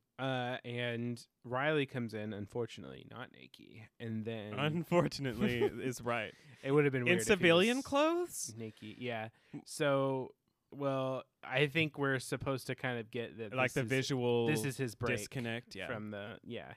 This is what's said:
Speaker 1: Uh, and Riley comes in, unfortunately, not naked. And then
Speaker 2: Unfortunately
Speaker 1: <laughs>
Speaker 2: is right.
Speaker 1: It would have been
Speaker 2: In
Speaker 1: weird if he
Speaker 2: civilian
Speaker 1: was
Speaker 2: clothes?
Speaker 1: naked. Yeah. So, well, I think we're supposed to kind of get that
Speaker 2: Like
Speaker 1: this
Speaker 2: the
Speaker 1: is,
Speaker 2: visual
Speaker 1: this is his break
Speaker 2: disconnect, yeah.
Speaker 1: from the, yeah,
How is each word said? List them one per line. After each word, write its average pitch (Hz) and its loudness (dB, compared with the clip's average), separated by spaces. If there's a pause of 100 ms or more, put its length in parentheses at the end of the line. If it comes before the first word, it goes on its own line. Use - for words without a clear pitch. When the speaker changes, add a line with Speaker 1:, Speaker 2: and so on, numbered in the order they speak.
(200)
Speaker 1:
Uh, 127 -2
and 120 -2 (200)
Riley 139 2
comes 120 -4
in, 107 -4
unfortunately, 98 -8
not 113 -12
naked. 65 -20 (120)
And 110 -4
then 110 -6
Speaker 2:
Unfortunately 143 2
Speaker 1:
<laughs> - 0
Speaker 2:
is 127 -4
right. 117 -2 (300)
Speaker 1:
It 135 0
would 147 8
have 143 6
been 131 0
Speaker 2:
In - 2
Speaker 1:
weird 113 6
if 110 -2
he 226 6
Speaker 2:
civilian 185 6
Speaker 1:
was 277 -4
Speaker 2:
clothes? 320 0
Speaker 1:
naked. 110 -10
Yeah. 117 -4 (340)
So, 135 0 (380)
well, 135 -2 (200)
I 135 4
think 156 2
we're 139 4
supposed 135 -2
to 127 -2
kind 123 -2
of 110 -8
get 110 -6
that 110 -8
Speaker 2:
Like 127 4
Speaker 1:
this - -8
Speaker 2:
the 139 2
Speaker 1:
is, 113 -2
Speaker 2:
visual 123 2
Speaker 1:
this 156 2
is 135 -2
his 123 -4
break 120 0
Speaker 2:
disconnect, 117 -6
yeah. 95 -6
Speaker 1:
from 107 -6
the, 101 -10
yeah, 90 -10